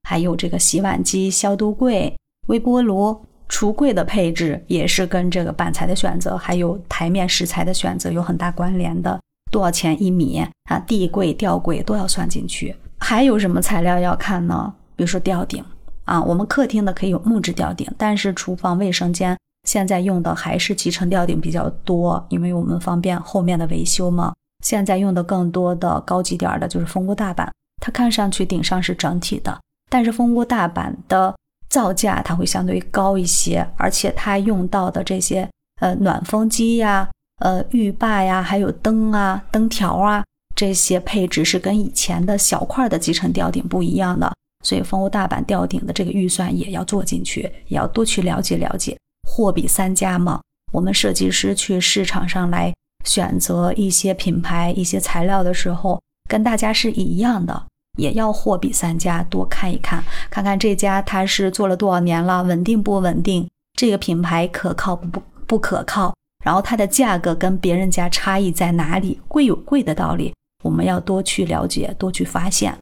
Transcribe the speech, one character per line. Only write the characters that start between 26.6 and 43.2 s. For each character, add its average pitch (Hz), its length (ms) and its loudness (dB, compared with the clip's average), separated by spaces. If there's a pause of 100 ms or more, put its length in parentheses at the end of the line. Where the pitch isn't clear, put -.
就 175 120 -4
是 170 60 0
蜂 185 200 -4
窝 196 80 -2
大 196 200 -2
板， - 180 -4 (300)
它 - 100 -4
看 240 200 2
上 202 200 0
去 190 140 0
顶 175 180 -2
上 185 180 0
是 180 140 -2
整 170 240 -2
体 - 200 -4
的， - 200 -4 (300)
但 254 140 2
是 226 80 2
蜂 240 220 2
窝 240 120 2
大 233 220 0
板 170 280 -6 (120)
的 190 280 2 (340)
造 214 240 2
价 185 280 0
它 - 140 -2
会 170 100 0
相 180 200 0
对 180 140 0 (120)
高 196 260 2
一 90 80 0
些， - 420 0 (100)
而 - 120 4
且 - 260 0
它 196 220 0
用 196 300 0
到 190 220 0
的 185 140 -4
这 185 160 -2
些， 185 280 -2 (320)
呃， 185 160 2
暖 190 300 0
风 220 240 0
机 226 280 2
呀， 202 300 2 (320)
呃， 185 300 2
浴 214 220 2
霸 214 320 0
呀、 185 180 2
还 185 160 -2
有 196 140 0
灯 220 400 0
啊、 196 400 0
灯 220 180 2
条 190 280 0
啊， 208 260 2 (320)
这 196 180 0
些 180 260 0
配 185 280 -2
置 160 180 0
是 185 140 0
跟 190 200 0
以 196 120 0
前 - 340 -2
的 202 120 2
小 170 260 0
块 247 260 0
的 170 80 0
集 165 160 -2
成 170 180 0